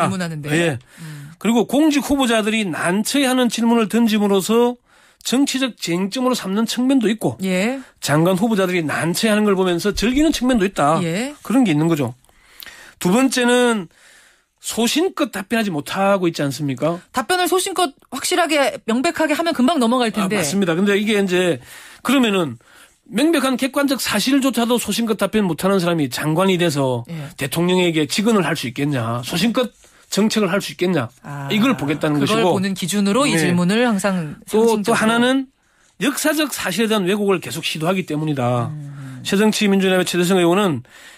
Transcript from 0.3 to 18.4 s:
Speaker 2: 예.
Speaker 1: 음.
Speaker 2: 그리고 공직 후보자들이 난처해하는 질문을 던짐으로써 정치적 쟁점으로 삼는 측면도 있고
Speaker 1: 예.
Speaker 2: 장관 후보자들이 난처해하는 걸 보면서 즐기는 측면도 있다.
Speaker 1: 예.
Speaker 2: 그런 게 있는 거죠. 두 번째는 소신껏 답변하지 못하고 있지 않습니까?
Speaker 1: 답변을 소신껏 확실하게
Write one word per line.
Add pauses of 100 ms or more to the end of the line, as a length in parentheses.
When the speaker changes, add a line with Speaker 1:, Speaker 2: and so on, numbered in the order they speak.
Speaker 2:
예. (220)
Speaker 1:
음.
Speaker 2:
그리고
공직
후보자들이
난처해하는
질문을
던짐으로써 (480)
정치적
쟁점으로
삼는
측면도
있고
Speaker 1:
예. (200)
Speaker 2:
장관
후보자들이
난처해하는
걸
보면서
즐기는
측면도
있다.
Speaker 1:
예.
Speaker 2:
그런
게
있는
거죠. (840)
두
번째는 (720)
소신껏
답변하지
못하고
있지
않습니까? (100)
Speaker 1:
답변을
소신껏 (220)
확실하게